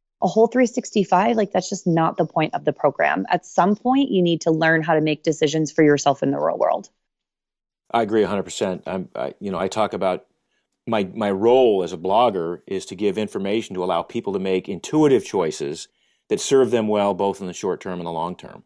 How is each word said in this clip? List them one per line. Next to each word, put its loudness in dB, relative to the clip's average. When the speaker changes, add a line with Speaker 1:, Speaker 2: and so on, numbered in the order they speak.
Speaker 1:
a 0
Whole 4
three 4
sixty-five, 0
like, 0
that's -2
just -4
not 2
the 2
point -2
of -8
the 2
program. 0
At -2
some 2
point, 0
you 2
need 2
to 0
learn 2
how 0
to 2
make -2
decisions 0
for 4
yourself 4
in 0
the -2
real 0
world. 0
Speaker 2:
I 0
agree 2
a 2
hundred -2
percent. -6
I'm, -8
I, -8
you -8
know, -4
I -2
talk -2
about -2
my, -2
my -2
role 4
as -6
a -10
blogger 0
is -6
to -14
give -2
information -4
to -2
allow 0
people -6
to -4
make -2
intuitive 2
choices -4
that -2
serve 4
them 0
well, 0
both -2
in -10
the -10
short -6
term -8
and -8
the -6
long -6
term. -20